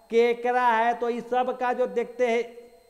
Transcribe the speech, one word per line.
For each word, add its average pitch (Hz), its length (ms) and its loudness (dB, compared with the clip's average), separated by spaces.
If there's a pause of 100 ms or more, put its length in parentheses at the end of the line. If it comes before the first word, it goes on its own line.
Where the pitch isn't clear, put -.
(100)
केकड़ा 240 580 2
है, 233 260 2
तो 240 140 -4
इस 233 220 -4
सब 254 280 0
का 247 140 -2
जो 247 160 0
देखते 233 380 -4
हैं 233 160 0 (480)